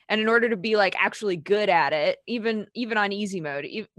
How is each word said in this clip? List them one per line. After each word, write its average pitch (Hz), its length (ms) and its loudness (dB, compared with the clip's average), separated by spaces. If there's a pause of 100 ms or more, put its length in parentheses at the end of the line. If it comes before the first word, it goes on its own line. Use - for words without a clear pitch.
And 214 100 2
in 220 80 2
order 233 220 4
to 220 80 -2
be, 214 180 -2
like, 190 220 4
actually 196 400 -2
good 202 320 0
at 156 240 4
it, 156 240 2 (100)
even, 220 460 -4
even 226 240 -4
on 202 160 0
easy 196 260 -6
mode, 143 240 -6
e-, 196 240 -10 (120)